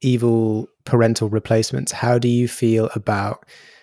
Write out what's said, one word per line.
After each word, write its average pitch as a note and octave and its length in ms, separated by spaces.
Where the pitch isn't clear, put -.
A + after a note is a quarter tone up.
evil A#2 680
parental A2+ 440
replacements. A2+ 640
How A#2+ 260
do A#2+ 100
you A#2+ 200
feel A2+ 480
about, G#2 500